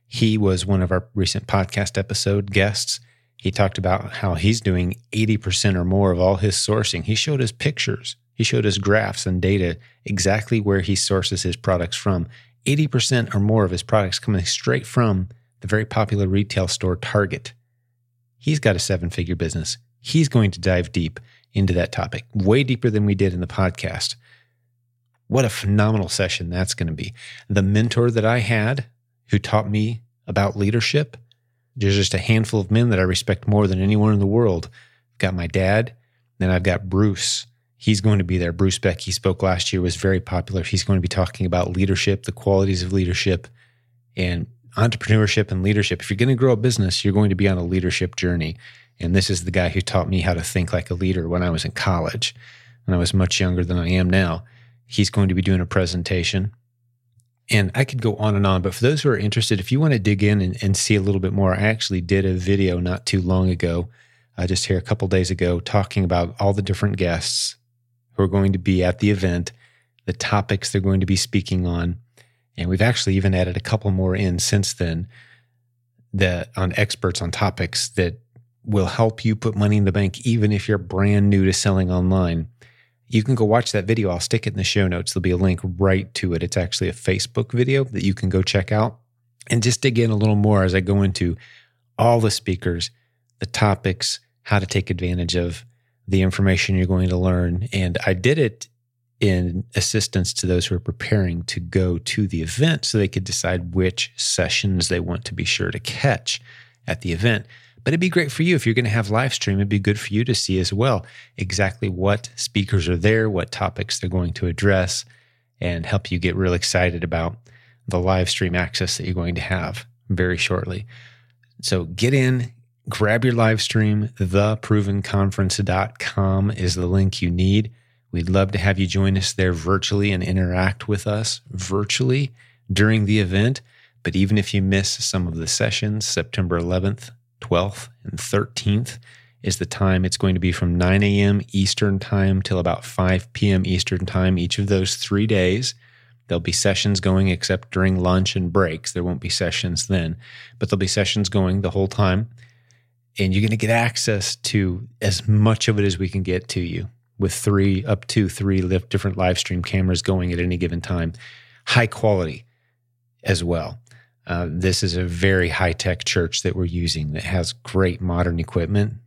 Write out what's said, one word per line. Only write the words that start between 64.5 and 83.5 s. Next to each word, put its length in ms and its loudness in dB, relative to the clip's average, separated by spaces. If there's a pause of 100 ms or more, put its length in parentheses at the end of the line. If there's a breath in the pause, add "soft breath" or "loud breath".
here 100 2
a 40 0
couple 280 -2
days 200 2
ago, 300 0
talking 460 0
about 340 0
all 140 2
the 80 -2
different 340 -2
guests 640 -4 (580)
who 60 0
are 60 4
going 260 2
to 60 -2
be 240 2
at 160 0
the 100 2
event, 420 0 (540 soft breath)
the 80 -4
topics 580 -2
they're 80 0
going 200 2
to 80 2
be 80 2
speaking 500 -2
on. 320 -2 (580 soft breath)
And 140 -6
we've 100 0
actually 360 2
even 180 2
added 240 0
a 20 -2
couple 300 -2
more 260 0
in 220 0
since 360 0
then 340 -4 (1080 soft breath)
that, 420 0
on 220 0
experts 460 -2
on 80 -4
topics 580 -2
that 300 -2 (440)
will 220 0
help 400 0
you 100 2
put 200 -4
money 220 4
in 80 4
the 60 4
bank, 360 -2
even 240 2
if 180 -2
you're 80 2
brand 540 2
new 120 4
to 100 4
selling 360 2
online. 600 2 (580 soft breath)
You 160 2
can 100 0
go 120 2
watch 260 2